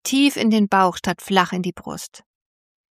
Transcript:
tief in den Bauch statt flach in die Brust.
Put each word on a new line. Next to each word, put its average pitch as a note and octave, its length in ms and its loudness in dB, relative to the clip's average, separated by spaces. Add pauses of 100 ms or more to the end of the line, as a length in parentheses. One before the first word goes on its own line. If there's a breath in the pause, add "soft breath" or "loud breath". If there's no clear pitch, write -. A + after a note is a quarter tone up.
tief C#4 340 2
in A3+ 120 0
den G#3+ 200 2
Bauch F#3+ 260 2
statt - 260 -6
flach F#3 300 0
in F3+ 120 -4
die F3+ 100 -6
Brust. - 500 -14 (680)